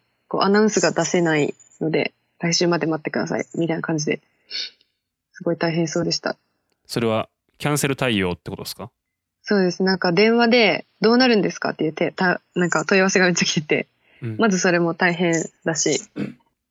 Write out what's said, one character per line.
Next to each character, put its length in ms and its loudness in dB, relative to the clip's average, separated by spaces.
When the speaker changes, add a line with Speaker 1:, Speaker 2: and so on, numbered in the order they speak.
Speaker 1:
こ 120 -6
う 20 -2
ア 80 2
ナ 120 4
ウ 40 6
ン 60 4
ス 100 0
が 100 2
出 140 -2
せ 160 0
な 180 2
い 160 0
の 100 -2
で、 220 -2
来 140 -2
週 120 0
ま 140 0
で 60 -2
待 140 -4
っ 20 -20
て 80 -6
く 100 -4
だ 80 -4
さ 100 -4
い、 160 -6
み 140 -2
た 60 -2
い 20 -4
な 60 -8
感 160 -4
じ 80 -4
で、 140 -4
す 120 -18
ご 80 0
い 60 -4
大 140 -2
変 160 0
そ 120 -4
う 40 -2
で 80 -2
し 80 -4
た。 160 -6
Speaker 2:
そ 140 -6
れ 60 0
は 220 -2
キ 100 -4
ャ 40 0
ン 60 0
セ 80 0
ル 100 0
対 280 0
応 80 0
っ 40 -4
て 140 -16
こ 60 -10
と 60 -14
で 60 -12
す 60 -12
か？ 160 -14
Speaker 1:
そ 140 0
う 60 4
で 100 2
す。 100 -4
な 140 2
ん 20 -10
か 140 0
電 240 4
話 120 4
で、 380 2
「ど 100 4
う 60 4
な 100 4
る 80 4
ん 60 2
で 80 0
す 80 -14
か？」 120 -4
っ 60 -8
て 80 -4
言 80 -2
っ 20 -16
て、 180 -2
た-、 280 0
な 120 0
ん 40 -2
か 140 0
問 140 2
い 20 6
合 40 4
わ 60 2
せ 100 2
が 60 4
め 60 2
っ 20 0
ち 80 -2
ゃ 20 0
来 100 -4
て 60 0
て、 280 -2
Speaker 2:
う 40 -8
ん。 120 -6
Speaker 1:
ま 100 2
ず 100 2
そ 140 2
れ 60 2
も 160 0
大 180 0
変 220 0
だ 100 -2
し、 260 -2